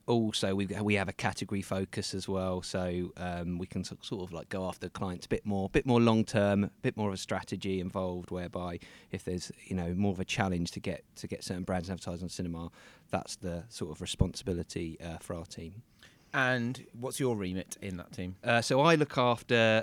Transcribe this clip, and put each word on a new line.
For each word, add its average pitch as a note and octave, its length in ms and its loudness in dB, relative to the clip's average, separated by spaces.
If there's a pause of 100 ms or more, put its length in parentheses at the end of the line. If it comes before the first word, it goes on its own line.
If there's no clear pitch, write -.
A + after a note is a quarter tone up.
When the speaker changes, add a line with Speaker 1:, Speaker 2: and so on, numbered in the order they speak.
Speaker 1:
also, A2 480 2
we, G2+ 100 2
we G2+ 300 2
have G2 140 2
a F#2 40 -4
category G2 480 -2
focus F#2+ 540 -4
as F#2 120 -6
well, F#2 360 0
so, F2+ 540 -2
um, F2 420 -4
we F#2 80 -6
can F#2 160 -4
so-, - 180 -10
sort G2 220 -6
of, F2+ 100 -10
like, D#2+ 140 -10
go F#2 180 -4
after F2+ 220 -6
clients F2+ 380 -6
a - 40 -8
bit - 160 0
more, G2 240 0
bit - 160 2
more A#2+ 140 6
long A2+ 240 8
term, G2+ 400 4
a F#2+ 80 0 (100)
bit B2+ 140 0
more G#2+ 140 0
of G2 40 -2
a F#2+ 40 -4
strategy F#2+ 640 -2
involved, F2+ 500 -4
whereby F2 480 -4 (320)
if - 140 -6
there's, F2+ 260 -2 (140)
you F#2+ 100 -4
know, F2 180 0
more G2+ 200 2
of F2 60 -4
a F#2 60 -4
challenge F2+ 460 0
to - 80 -10
get, F#2 240 -6 (140)
to - 100 -10
get - 160 -8
certain F#2 200 -4
brands F#2 260 0
and F#2 100 -4
advertisers F2+ 240 -6
on F2 60 -4
cinema, E2+ 420 -6 (400)
that's - 240 -4
the F2 320 -6
sort F2 240 -8
of E2 100 -10
responsibility, F2 1000 -2
uh, E2 160 -8
for - 180 -8
our E2 100 -8
team. F2 380 -14 (500)
Speaker 2:
And B2+ 580 0
what's B2 300 -6
your B2 160 2
remit F#2 440 -4
in F#2 160 -6
that - 140 -12
team? F#2 320 -8
Speaker 1:
Uh, A#2 180 4
so C3 200 4
I E3 140 8
look D3 220 2
after, A#2 640 6